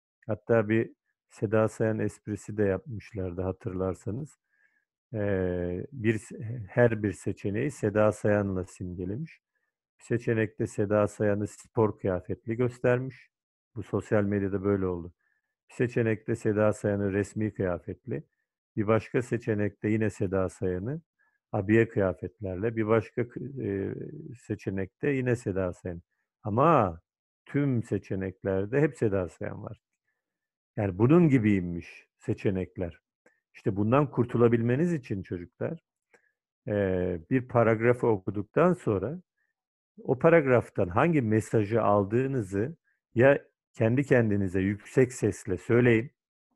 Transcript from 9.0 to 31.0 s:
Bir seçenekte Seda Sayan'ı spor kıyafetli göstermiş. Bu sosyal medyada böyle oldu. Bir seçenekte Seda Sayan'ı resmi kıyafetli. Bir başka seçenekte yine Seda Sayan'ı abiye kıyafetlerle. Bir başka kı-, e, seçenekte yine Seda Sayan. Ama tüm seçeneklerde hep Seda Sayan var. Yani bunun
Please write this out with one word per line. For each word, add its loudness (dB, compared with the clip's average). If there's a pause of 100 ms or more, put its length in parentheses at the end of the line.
Bir -20
seçenekte -2
Seda 2
Sayan'ı -2
spor -2
kıyafetli -4
göstermiş. -2 (460)
Bu -10
sosyal 0
medyada -2
böyle 0
oldu. -6 (560)
Bir -20
seçenekte -2
Seda 2
Sayan'ı -2
resmi -2
kıyafetli. -6 (520)
Bir -2
başka 0
seçenekte -2
yine 0
Seda -2
Sayan'ı -6 (500)
abiye 4
kıyafetlerle. -4
Bir -2
başka 0
kı-, -12
e, -4 (400)
seçenekte -6
yine 0
Seda -4
Sayan. -12 (420)
Ama 2 (440)
tüm 0
seçeneklerde -2
hep 0
Seda 0
Sayan -12
var. -14 (960)
Yani -2
bunun 6